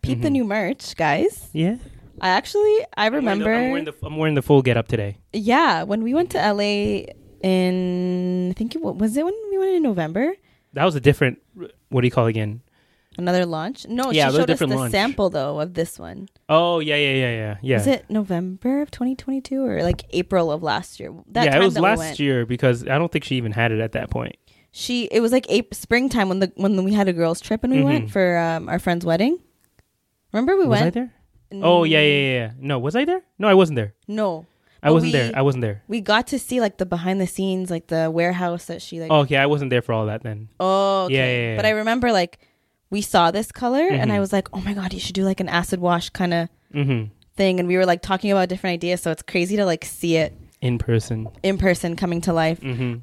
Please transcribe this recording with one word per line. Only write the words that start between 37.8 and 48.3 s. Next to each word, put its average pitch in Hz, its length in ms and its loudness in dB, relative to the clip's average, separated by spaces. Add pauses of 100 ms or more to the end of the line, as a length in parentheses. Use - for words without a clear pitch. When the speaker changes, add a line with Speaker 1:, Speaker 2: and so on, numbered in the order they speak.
Speaker 1:
the 160 240 0
warehouse 175 540 -2
that 170 140 -12
she, 165 200 -14
like, 160 100 -10
Speaker 2:
Oh, 151 120 6
okay, 139 160 0
I 139 80 4
wasn't 143 240 0
there 123 120 2
for 123 100 -4
all 110 140 0
that 107 160 -4
then. 110 280 -10 (100)
Speaker 1:
Oh, 190 460 2
okay. 135 80 0
Speaker 2:
Yeah, 131 120 2
yeah, 120 240 0
yeah. 110 60 -2
Speaker 1:
But - 100 0
I 214 40 4
remember, 226 420 0
like, 180 260 0 (520)
we 208 120 -2
saw 170 280 4
this 208 220 -4
color 254 340 0
and 370 260 2
I - 20 2
Speaker 2:
Mm-hmm. 202 60 2
Speaker 1:
was 196 120 -2
like, 190 220 0
"Oh 190 80 -4
my 202 100 -4
God, 190 220 -4
you 185 60 -8
should 180 140 -8
do, 190 100 0
like, 190 160 0
an 180 80 -4
acid 180 320 -2
wash 175 300 0
kinda 170 380 -2 (240)
Speaker 2:
Mm-hmm. 131 380 -2 (260)
Speaker 1:
thing." 185 240 2
And 175 80 -2
we 180 80 2
were, 185 80 4
like, 175 180 2
talking 196 280 -2